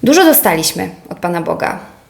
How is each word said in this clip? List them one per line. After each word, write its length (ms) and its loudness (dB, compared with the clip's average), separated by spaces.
Dużo 220 4
dostaliśmy 640 0
od 100 -14
Pana 220 -4
Boga. 400 -6